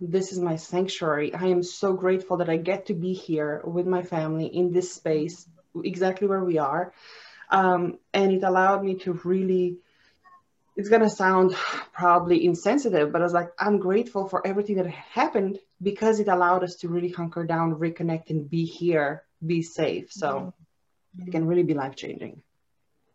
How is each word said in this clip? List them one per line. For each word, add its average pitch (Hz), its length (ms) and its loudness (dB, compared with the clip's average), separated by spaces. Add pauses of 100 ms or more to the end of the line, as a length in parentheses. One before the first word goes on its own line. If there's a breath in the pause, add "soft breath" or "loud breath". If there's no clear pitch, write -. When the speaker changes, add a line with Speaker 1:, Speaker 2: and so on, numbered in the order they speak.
Speaker 1:
this 185 320 -2
is 185 80 -4
my 170 160 -2
sanctuary. 165 760 -2
I 180 120 -2
am 180 160 2
so 190 300 -2
grateful 185 460 0
that 170 120 0
I 165 60 2
get 180 300 -4
to 208 80 -2
be 175 180 -4
here 151 520 -4
with 175 220 -4
my 180 160 0
family 160 440 -4
in 180 260 0
this 180 200 -2
space, 156 540 -4 (380)
exactly 185 420 -2
where 190 180 0
we 170 140 2
are." 151 340 -2 (580 loud breath)
Um, 180 480 2 (140)
and 196 200 4
it 190 100 2
allowed 190 420 4
me 190 200 -2
to 185 80 -4 (120)
really, 185 540 0 (960 soft breath)
it's 196 120 -6
gonna 220 220 6
sound 185 440 4 (380 loud breath)
probably 175 520 4
insensitive, 180 680 2
but 165 80 2
I 175 40 4
was 170 80 2
like, 175 260 0
"I'm 208 200 2
grateful 190 500 0
for - 160 -2
everything 202 320 -2
that 180 120 0
happened 202 680 -2 (220)
because 208 380 0
it 202 100 0
allowed 180 360 4
us 175 120 -6
to 175 120 -8
really 175 220 -2
hunker 170 340 -6
down, 165 320 0
reconnect, 165 540 -4
and 147 200 -4
be 165 140 0
here, 156 580 -2 (220)
be 165 180 0
safe." 151 500 -4
So 165 160 -4 (880)
Speaker 2:
Mm-hmm. 180 120 -14
Speaker 1:
it 180 40 -12
can 165 140 0
really 175 180 4
be 151 100 0
life-changing. - 680 -8 (720)